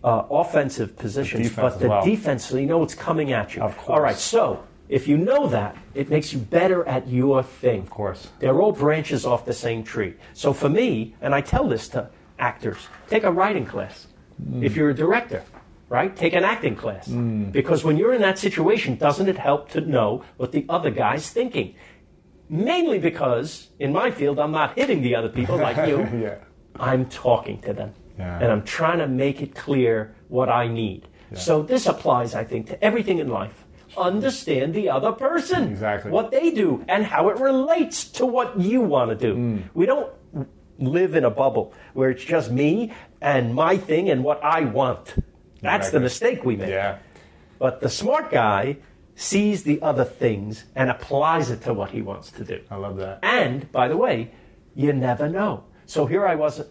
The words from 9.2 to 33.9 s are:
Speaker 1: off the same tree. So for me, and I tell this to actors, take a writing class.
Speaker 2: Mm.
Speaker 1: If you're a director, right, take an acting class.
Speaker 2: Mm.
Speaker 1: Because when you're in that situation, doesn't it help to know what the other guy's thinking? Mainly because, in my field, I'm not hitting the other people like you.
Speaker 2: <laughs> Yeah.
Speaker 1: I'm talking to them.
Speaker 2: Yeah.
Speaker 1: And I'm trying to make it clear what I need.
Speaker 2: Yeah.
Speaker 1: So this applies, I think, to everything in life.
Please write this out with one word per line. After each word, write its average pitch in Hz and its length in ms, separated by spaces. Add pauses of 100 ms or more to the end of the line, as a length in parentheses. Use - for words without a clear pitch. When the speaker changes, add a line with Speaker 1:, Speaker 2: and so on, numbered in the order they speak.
Speaker 1:
off 123 200
the 120 80
same 113 300
tree. 101 320 (180)
So - 180
for - 160
me, 156 540
and - 120
I 139 60
tell - 260
this 117 240
to 123 200 (300)
actors, 120 380 (300)
take 220 160
a 202 80
writing 170 340
class. - 420 (360)
Speaker 2:
Mm. 123 200
Speaker 1:
If 135 120
you're 151 140
a 139 60
director, 190 480 (440)
right, 170 260
take 170 200
an 175 100
acting 190 320
class. - 320
Speaker 2:
Mm. 113 460
Speaker 1:
Because 139 320
when 156 100
you're 220 180
in 240 80
that 190 160
situation, 180 600
doesn't 156 320
it 180 80
help - 320
to 156 120
know 123 420 (120)
what 127 160
the 143 160
other - 220
guy's 123 400
thinking? 233 440 (760)
Mainly 240 500
because, 139 720 (100)
in 139 140
my 220 180
field, 143 280
I'm 151 120
not 156 260
hitting 254 240
the 123 140
other 113 140
people 127 280
like 139 200 (100)
you. 143 120
Speaker 2:
<laughs> 117 220
Yeah. 104 140 (440)
Speaker 1:
I'm 127 260
talking 113 560
to 107 120
them. 107 200 (240)
Speaker 2:
Yeah. 90 220
Speaker 1:
And 120 120
I'm 107 120
trying 165 360
to 151 80
make 135 340
it 135 140
clear 117 580 (160)
what 127 200
I 120 180
need. 113 400 (240)
Speaker 2:
Yeah. 101 60
Speaker 1:
So 151 240
this 247 240
applies, 123 480
I 110 100
think, 110 240
to - 160
everything 208 360
in 143 100
life. 104 360 (320)